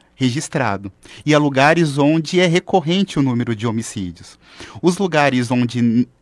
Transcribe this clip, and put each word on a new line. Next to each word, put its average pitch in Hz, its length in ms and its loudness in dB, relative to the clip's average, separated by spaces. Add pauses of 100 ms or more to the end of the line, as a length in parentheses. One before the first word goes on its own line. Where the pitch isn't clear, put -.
(140)
registrado. 120 800 -4 (320)
E 147 100 4
há 147 40 6
lugares 147 580 2
onde 156 440 2
é 185 60 2
recorrente 180 720 0
o 143 40 2
número 120 340 -2
de 110 100 -6
homicídios. 107 720 -8 (440)
Os 175 160 0
lugares 143 520 0
onde 123 280 0
n-, 120 300 2 (140)